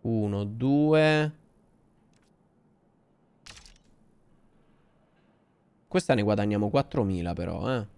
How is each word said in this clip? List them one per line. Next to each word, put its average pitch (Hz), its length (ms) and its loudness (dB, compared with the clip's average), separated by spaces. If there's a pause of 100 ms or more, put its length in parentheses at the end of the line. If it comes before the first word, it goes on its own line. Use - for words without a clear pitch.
Uno, 104 420 -2
due. 151 880 2 (4000)
Questa 175 280 0
ne 110 80 2
guadagniamo 104 460 0
quattromila 98 640 -2
però, 87 400 -6
eh. 113 140 -4 (120)